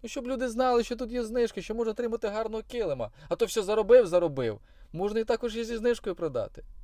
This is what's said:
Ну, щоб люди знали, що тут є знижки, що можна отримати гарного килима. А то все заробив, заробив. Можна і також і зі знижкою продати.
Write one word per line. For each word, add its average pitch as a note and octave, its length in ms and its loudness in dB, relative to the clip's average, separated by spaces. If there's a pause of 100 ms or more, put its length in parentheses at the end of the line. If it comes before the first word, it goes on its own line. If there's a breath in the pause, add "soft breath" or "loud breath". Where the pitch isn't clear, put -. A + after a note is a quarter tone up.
Ну, A#3 60 -12
щоб A#3+ 180 -8
люди B3+ 220 -2
знали, A#3+ 360 4
що A#3+ 120 -6
тут A3+ 160 -8
є B3 120 -2
знижки, A3+ 380 -2
що G#3+ 120 -6
можна A3+ 160 -2
отримати A3+ 380 -4
гарного A3 340 -4
килима. D3+ 480 -4 (180 loud breath)
А E3+ 80 0
то A3+ 100 2
все G#3 160 0
заробив, G#3+ 440 8
заробив. C#3+ 540 0 (320 soft breath)
Можна G#3 280 -2
і A3 40 -2
також A3+ 320 -2
і A#3 80 -4
зі A3+ 120 -8
знижкою A3+ 400 -2
продати. B2 480 -6 (200)